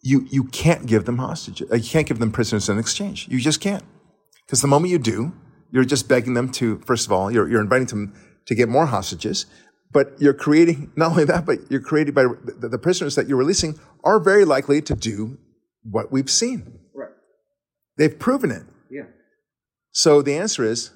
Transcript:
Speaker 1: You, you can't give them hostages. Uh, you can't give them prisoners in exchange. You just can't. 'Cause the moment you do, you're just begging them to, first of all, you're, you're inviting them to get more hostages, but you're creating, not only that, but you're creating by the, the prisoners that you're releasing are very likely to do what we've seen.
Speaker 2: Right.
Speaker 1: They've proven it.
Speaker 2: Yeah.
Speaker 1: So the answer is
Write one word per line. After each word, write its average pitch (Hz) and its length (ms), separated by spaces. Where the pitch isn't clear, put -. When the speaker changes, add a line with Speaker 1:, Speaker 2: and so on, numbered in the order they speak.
Speaker 1:
You, 131 260
you 135 140
can't - 420
give 110 200
them 120 120
hostages. - 540
Uh, 110 40
you 113 140
can't 156 160
give 117 140
them 113 120
prisoners 110 380
in 101 80
exchange. - 520
You 127 100
just 147 220
can't. 196 220
'Cause - 140
the 143 60
moment 156 240
you 170 80
do, 117 340
you're 127 120
just 135 240
begging 123 260
them 123 200
to, 110 320
first 120 220
of 101 40
all, 98 200
you're, 104 180
you're 113 100
inviting 123 280
them 104 260
to 120 100
get 113 140
more 143 160
hostages, 98 640
but 143 280
you're 143 140
creating, 151 640
not 165 160
only 160 140
that, 160 200
but 123 140
you're 131 120
creating 147 320
by 139 100
the, - 460
the 120 80
prisoners 170 380
that - 120
you're 135 100
releasing 151 400
are 202 140
very 190 260
likely 143 380
to 143 120
do 110 420
what 107 280
we've 131 180
seen. - 500
Speaker 2:
Right. 135 140
Speaker 1:
They've 156 200
proven 247 340
it. 95 120
Speaker 2:
Yeah. - 180
Speaker 1:
So 147 300
the 139 140
answer 175 280
is 113 320